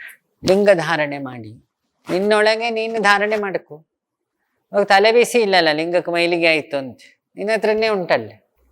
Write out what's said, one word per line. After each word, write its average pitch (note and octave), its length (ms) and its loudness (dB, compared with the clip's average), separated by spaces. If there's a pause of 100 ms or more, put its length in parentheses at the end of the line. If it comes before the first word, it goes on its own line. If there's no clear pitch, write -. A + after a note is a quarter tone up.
(480)
ಲಿಂಗ G3 260 4
ಧಾರಣೆ D3+ 440 -2
ಮಾಡಿ, B2 500 -16 (420)
ನಿನ್ನೊಳಗೆ G#3+ 600 0
ನೀನು A3+ 300 -4
ಧಾರಣೆ G#3 360 2
ಮಾಡ್ಕೊ. E3+ 500 -8 (880)
ಇವಾಗ G3 120 0
ತಲೆ G3+ 280 4
ಬಿಸಿ A#3 280 2
ಇಲ್ಲಲ್ಲ, F#3+ 320 2
ಲಿಂಗಕ್ಕೆ E3+ 380 -2
ಮೈಲಿಗೆ E3+ 360 0
ಆಯ್ತು D3+ 300 0
ಅಂತ, C3+ 240 -10 (360)
ನಿನ್ನ G3 140 -6
ಹತ್ರನೇ A3 380 0
ಉಂಟಲ್ಲ. D#3 440 -2 (400)